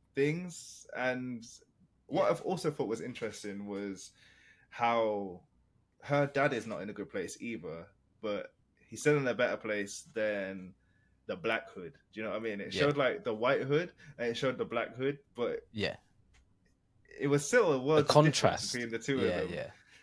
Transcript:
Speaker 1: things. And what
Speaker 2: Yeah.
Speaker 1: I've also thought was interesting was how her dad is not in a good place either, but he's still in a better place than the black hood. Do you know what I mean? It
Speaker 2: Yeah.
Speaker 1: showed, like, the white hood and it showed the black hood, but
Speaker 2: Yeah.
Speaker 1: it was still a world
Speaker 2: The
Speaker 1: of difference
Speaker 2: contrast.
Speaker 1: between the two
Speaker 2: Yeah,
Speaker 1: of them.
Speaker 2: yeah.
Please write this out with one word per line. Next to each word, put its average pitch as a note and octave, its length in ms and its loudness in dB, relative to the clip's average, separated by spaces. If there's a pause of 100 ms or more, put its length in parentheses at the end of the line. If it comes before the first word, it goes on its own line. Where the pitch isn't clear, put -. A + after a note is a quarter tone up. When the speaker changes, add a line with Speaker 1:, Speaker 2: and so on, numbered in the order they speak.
(160)
Speaker 1:
things. D#3+ 720 -2 (120)
And B2+ 480 -2 (600)
what F3+ 180 2
Speaker 2:
Yeah. - 60 6
Speaker 1:
I've E3 100 0
also E3+ 300 -2
thought C#3 160 -2
was A2 140 -2
interesting G#2 640 -8
was G2 460 -6 (580)
how G#2+ 720 0 (600)
her C#3+ 260 2
dad C#3 260 2
is A2+ 140 -2
not F2+ 140 -4
in G2+ 80 -8
a G2+ 40 -8
good F#2+ 160 -8
place F2+ 300 -6
either, E2 480 -8 (340)
but - 320 -4 (360)
he's A2+ 120 -12
still D3 160 4
in C3+ 100 0
a A#2+ 60 2
better G#2 240 2
place G#2 560 -4
than G2 600 -4 (540)
the G#2 100 -6
black A2+ 320 0
hood. E2+ 240 -12 (180)
Do G#2+ 80 -14
you A2 60 -6
know G2 60 -4
what G#2+ 80 -4
I A2+ 40 -8
mean? G#2 180 -4
It F#2+ 120 -8
Speaker 2:
Yeah. F#2+ 80 2
Speaker 1:
showed, C#3+ 160 4
like, A2 260 0
the A#2 100 0
white A#2 280 2
hood D3 320 0 (240)
and A#2+ 100 -2
it A#2 80 0
showed C3 220 0
the A2+ 80 -2
black A#2 300 -4
hood, C#3 240 -2 (160)
but G#2+ 260 -2 (100)
Speaker 2:
Yeah. G2+ 240 -2 (1200)
Speaker 1:
it C#3 80 0
was C#3+ 180 4
still G#3+ 280 6
a C3 60 4
world D3 200 4
Speaker 2:
The - 20 8
Speaker 1:
of C#3+ 60 2
difference - 60 4 (280)
Speaker 2:
contrast. F2 320 2
Speaker 1:
between A#2+ 180 -4
the A2+ 80 -4
two C3+ 200 0
Speaker 2:
Yeah, - 80 2
Speaker 1:
of F2+ 220 0
them. E2+ 80 -6
Speaker 2:
yeah. - 120 -6 (340)